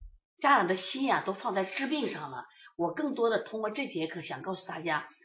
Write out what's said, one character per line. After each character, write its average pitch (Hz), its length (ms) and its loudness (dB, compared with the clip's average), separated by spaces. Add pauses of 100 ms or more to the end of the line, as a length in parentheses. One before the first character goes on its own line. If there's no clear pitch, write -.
(400)
家 277 180 8
长 190 100 4
的 185 80 4
心 262 300 0
呀， 190 200 4
都 196 80 -2
放 208 200 -4
在 190 100 2
治 269 240 -2
病 277 200 0
上 156 220 -6
了。 123 160 -10 (320)
我 170 160 0
更 294 220 -2
多 233 140 4
的 214 100 4
通 220 220 -6
过 214 80 0
这 262 180 -4
节 160 200 -2
课 165 140 -6
想 139 200 -6
告 185 140 -4
诉 - 120 -8
大 170 140 -8
家， 156 260 -2 (180)